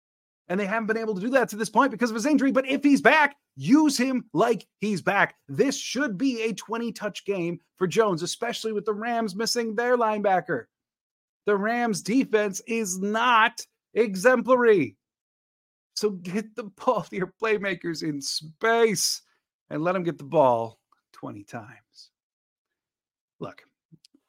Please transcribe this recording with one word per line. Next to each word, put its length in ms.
And 100
they 80
haven't 200
been 100
able 180
to 60
do 100
that 200
to 60
this 140
point 220
because 180
of 60
his 100
injury. 240
But 180
if 140
he's 180
back, 360
use 400
him 360
like 340
he's 200
back. 360
This 280
should 420
be 240
a 120
twenty 360
touch 340
game 360
for 100
Jones, 380
especially 480
with 120
the 80
Rams 440
missing 400
their 200
linebacker. 680
The 100
Rams 460
defense 640
is 320
not 680
exemplary. 1000
So 160
get 460
the 80
ball 380
to 140
your 240
playmakers 600
in 180
space 1040
and 160
let 100
'em 80
get 160
the 60
ball 560
twenty 320
times. 640
Look, 240